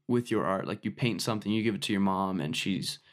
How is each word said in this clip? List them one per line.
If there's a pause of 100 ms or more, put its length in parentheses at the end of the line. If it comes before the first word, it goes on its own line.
with
your
art,
like,
you
paint
something,
you
give
it
to
your
mom,
and
she's, (120)